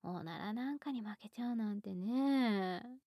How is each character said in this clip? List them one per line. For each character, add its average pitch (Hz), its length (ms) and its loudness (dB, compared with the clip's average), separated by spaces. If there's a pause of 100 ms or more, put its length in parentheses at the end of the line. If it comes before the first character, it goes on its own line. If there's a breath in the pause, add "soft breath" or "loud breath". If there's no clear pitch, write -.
お 175 180 -4
な 165 160 -8
ら 208 140 -4
な 247 180 -2
ん 285 80 -4
か 285 140 -4
に 247 80 -2
負 208 160 -6
け 214 120 -16
ち - 140 -6
ゃ 240 60 0
う 240 80 0
な 214 180 0
ん 202 80 -4
て 196 100 -6
ね。 233 1160 2